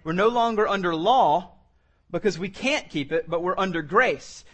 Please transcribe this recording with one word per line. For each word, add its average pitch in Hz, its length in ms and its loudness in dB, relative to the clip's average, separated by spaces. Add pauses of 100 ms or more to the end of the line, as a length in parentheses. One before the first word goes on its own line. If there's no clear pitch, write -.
we're 160 100 -4
no 196 140 2
longer 233 400 2
under 185 260 0
law," 180 600 2 (600)
because 156 240 -2
we 190 80 -8
can't 262 420 -4
keep 151 220 -6
it, 165 180 -4
but 170 140 -4
we're 185 160 -2
under 180 220 -2
grace. 175 720 0